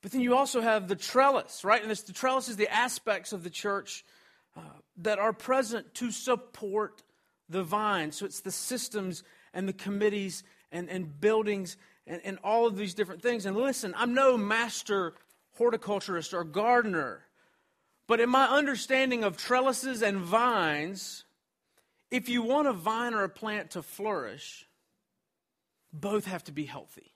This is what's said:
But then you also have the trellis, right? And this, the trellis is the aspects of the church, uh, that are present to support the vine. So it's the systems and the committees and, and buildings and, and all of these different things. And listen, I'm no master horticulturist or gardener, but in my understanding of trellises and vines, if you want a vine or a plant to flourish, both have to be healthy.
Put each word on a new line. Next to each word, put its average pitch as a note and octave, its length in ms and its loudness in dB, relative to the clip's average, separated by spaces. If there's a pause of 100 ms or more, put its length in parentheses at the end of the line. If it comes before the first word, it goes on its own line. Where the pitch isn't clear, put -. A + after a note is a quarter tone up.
But F#3+ 100 -12
then C4 100 0
you B3 140 4
also C4+ 240 4
have A3 280 2
the F#3+ 80 0
trellis, - 680 2
right? G#3+ 180 6
And G#3+ 80 -8
this, G#3+ 120 -4
the - 100 -18
trellis C4 380 0
is G#3+ 80 -10
the G#3 160 0
aspects A3 600 -2
of F3 100 -10
the E3+ 80 -10
church, - 520 -6 (540)
uh, E3 40 -18 (360)
that G3 220 0
are G#3+ 120 4
present A#3 640 -2
to A#3+ 160 -4
support A3 920 -4 (460)
the F3+ 140 -4
vine. F#3 480 0
So - 140 -8
it's - 160 -10
the F#3+ 100 -8
systems F#3+ 720 -6 (300)
and F#3+ 160 -4
the F#3+ 40 -4
committees G3+ 720 -2 (280)
and, F3 180 -8
and D#3+ 300 -8
buildings G#3 580 0 (300)
and, E3 160 -10
and G3 200 -8
all A#3 220 4
of G#3 120 0
these G3 180 -4
different G3 260 -4
things. A#3 240 0
And G3 100 -2
listen, A#3+ 400 0
I'm A#3+ 200 0
no C4 220 6
master G3+ 760 0 (440)
horticulturist G3+ 760 0
or E3+ 120 -2
gardener, F#3 760 2 (880)
but A3+ 80 6
in A#3+ 100 6
my C4+ 160 6
understanding C4 800 2
of F#3+ 140 0
trellises B3+ 680 0
and G3+ 140 2
vines, F#3 1040 0 (840)
if B3 180 -2
you A#3+ 140 0
want C#4 260 2
a B3+ 60 2
vine A3+ 400 -2
or G#3 100 0
a F#3+ 60 -2
plant G#3 420 -8
to F3 100 -8
flourish, D3 840 -8 (1300)
both G3+ 320 -4
have F#3 180 -8
to - 80 -16
be D3 140 -6
healthy. - 500 -16